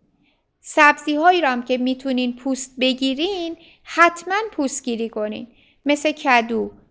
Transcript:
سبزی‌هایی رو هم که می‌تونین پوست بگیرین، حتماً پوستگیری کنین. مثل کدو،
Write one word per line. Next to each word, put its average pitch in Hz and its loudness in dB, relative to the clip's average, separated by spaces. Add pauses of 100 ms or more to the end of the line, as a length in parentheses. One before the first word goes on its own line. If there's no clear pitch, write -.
(600)
سبزی‌هایی 302 4
رو 302 0
هم 247 -2
که 254 -2
می‌تونین 254 -2
پوست 262 -6
بگیرین، 269 -2 (260)
حتماً 339 2 (140)
پوستگیری 233 -4
کنین. 214 -8 (380)
مثل 294 0
کدو، 233 0 (180)